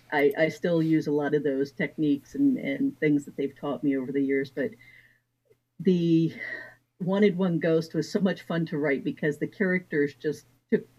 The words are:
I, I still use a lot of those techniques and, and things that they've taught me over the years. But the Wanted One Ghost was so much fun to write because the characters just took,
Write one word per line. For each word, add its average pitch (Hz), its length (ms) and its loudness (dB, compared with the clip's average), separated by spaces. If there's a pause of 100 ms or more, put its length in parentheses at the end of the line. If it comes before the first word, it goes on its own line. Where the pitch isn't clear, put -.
(120)
I, 143 260 4
I 160 120 2
still 165 320 0
use 160 260 2
a 147 40 -2
lot 147 220 -2
of 147 100 2
those 139 280 -2
techniques 151 640 -2
and, 139 220 2
and 139 420 -4
things 147 260 2
that - 120 -18
they've 139 220 -4
taught 143 240 -6
me 139 140 0
over 131 140 -6
the 139 100 0
years. 135 300 -2
But 135 200 -4 (1080)
the 170 540 4 (680)
Wanted 196 380 2
One 175 220 0
Ghost 160 340 0
was 156 180 -4
so 208 80 0
much 180 220 0
fun 170 260 -2
to 160 100 -4
write 143 260 -2
because 147 340 -4
the 156 100 -4
characters 180 680 -2
just - 300 -8 (260)
took, - 140 0 (140)